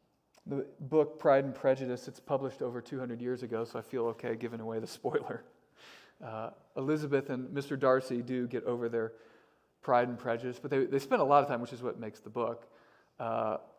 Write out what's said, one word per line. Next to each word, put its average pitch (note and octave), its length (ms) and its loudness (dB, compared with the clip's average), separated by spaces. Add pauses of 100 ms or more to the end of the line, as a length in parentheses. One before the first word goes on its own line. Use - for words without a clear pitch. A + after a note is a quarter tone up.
(460)
The C#3 200 -2 (140)
book D3+ 380 2
Pride C#3 260 6
and C3+ 100 -4
Prejudice, C3 540 0
it's C3+ 120 -14
published C3+ 420 -2
over B2 180 -4
two C3+ 180 -8
hundred A#2+ 220 -6
years B2 220 -4
ago, A2+ 220 -2
so A#2 140 -8
I A2+ 40 -6
feel A#2+ 240 -2
okay A#2 280 -2
giving A2+ 260 -6
away A2+ 180 -4
the A2+ 80 -4
spoiler. - 560 -4 (800)
Uh, A2 280 -8 (260)
Elizabeth C#3 540 0
and B2+ 220 -6
Mister C#3+ 240 -4
Darcy C3 460 4
do B2 240 -2
get A#2+ 180 -4
over A#2+ 240 -2
their A2+ 240 -2 (720)
Pride B2 260 6
and A#2+ 100 -6
Prejudice, B2 400 -2
but C#3 120 -10
they, C3+ 140 4
they C3+ 140 2
spend F#3+ 220 2
a D#3 40 4
lot C#3+ 180 8
of C#3+ 60 0
time, A#2+ 120 0
which B2 120 -6
is A#2+ 100 -10
what B2 160 -4
makes G#2+ 220 -10
the - 100 -18
book, A#2 360 -4 (540)
uh, A2+ 380 0 (200)